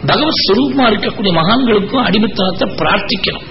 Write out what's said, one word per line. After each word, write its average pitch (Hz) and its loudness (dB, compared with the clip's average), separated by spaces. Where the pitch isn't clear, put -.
பகவத் 240 0
ஸ்வரூபமா 254 2
இருக்கக்கூடிய 202 0
மகான்களுக்கும் 214 2
அடிமைத்தனத்தை 190 0
பிரார்த்திக்கணும். - -4